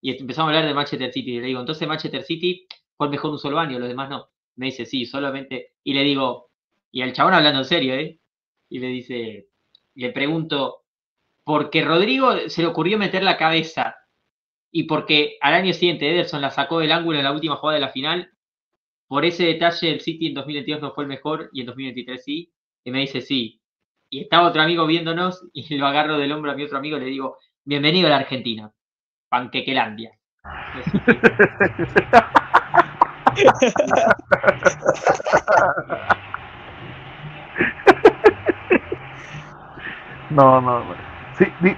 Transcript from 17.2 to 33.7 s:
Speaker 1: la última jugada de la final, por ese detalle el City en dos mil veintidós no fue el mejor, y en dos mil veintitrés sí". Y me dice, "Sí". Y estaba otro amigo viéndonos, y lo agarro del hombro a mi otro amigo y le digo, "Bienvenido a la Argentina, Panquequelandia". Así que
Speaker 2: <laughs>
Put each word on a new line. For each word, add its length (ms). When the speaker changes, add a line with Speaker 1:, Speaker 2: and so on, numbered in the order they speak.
Speaker 1:
la 80
última 240
jugada 200
de 100
la 60
final, 380
por 160
ese 200
detalle 480
el 80
City 280
en 60
dos 120
mil 100
veintidós 260
no 120
fue 100
el 40
mejor, 440
y 80
en 60
dos 100
mil 100
veintitrés 380
sí". 280
Y 80
me 80
dice, 220
"Sí". 380
Y 100
estaba 280
otro 140
amigo 240
viéndonos, 680
y 240
lo 100
agarro 320
del 140
hombro 200
a 20
mi 100
otro 140
amigo 200
y 20
le 60
digo, 320
"Bienvenido 440
a 20
la 80
Argentina, 540
Panquequelandia". 840
Así 560
que 200
Speaker 2:
<laughs> 1160